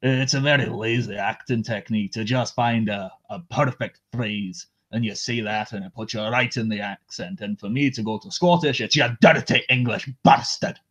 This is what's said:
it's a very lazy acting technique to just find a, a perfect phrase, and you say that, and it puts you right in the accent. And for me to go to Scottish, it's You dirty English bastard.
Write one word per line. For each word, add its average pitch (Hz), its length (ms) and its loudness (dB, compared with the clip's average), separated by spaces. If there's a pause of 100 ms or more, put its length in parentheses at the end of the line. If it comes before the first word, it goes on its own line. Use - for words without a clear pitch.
it's 131 320 0
a 139 60 0
very 139 260 4
lazy 110 500 -2
acting 110 460 -4
technique 104 500 -4
to 110 120 -6
just 120 300 -2
find 117 340 2
a, 101 240 -4 (180)
a 98 100 -10 (100)
perfect 127 500 -4 (120)
phrase, 104 540 -6 (260)
and 117 120 -2
you 107 100 -2
say 120 260 -4
that, 107 320 -4
and 101 120 -8
it 95 100 -14
puts 110 200 -10
you 110 60 -4
right 120 360 0
in 117 120 -2
the 107 120 -2
accent. 98 600 -10
And 104 180 -6
for 101 100 -12
me 135 220 2
to 127 120 -6
go 107 160 -4
to 101 120 -12
Scottish, 165 500 4
it's 113 160 -2
You 131 120 4 (120)
dirty 135 480 6
English 123 420 0 (120)
bastard. - 560 4 (120)